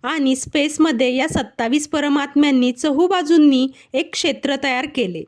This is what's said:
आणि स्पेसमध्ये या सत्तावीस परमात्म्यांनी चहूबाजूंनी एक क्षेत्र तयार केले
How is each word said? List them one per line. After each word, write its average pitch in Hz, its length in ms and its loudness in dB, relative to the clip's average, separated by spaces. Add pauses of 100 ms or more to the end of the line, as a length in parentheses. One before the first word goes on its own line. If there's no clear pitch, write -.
आणि 269 340 0
स्पेसमध्ये 294 800 0
या 269 120 -2
सत्तावीस 269 600 -4
परमात्म्यांनी 285 840 0
चहूबाजूंनी 302 960 2 (240)
एक 277 200 -4
क्षेत्र 277 500 -2
तयार 262 320 -2
केले 185 340 -4